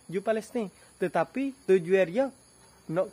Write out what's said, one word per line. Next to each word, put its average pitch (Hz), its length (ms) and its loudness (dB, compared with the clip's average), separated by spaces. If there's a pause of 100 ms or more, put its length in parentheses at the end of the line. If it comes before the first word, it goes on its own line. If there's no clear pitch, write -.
di 175 100 -4
Palestin. 220 480 -4 (300)
Tetapi 185 720 -2
tujuan 185 400 4
dia 240 160 0 (640)
nak 175 240 0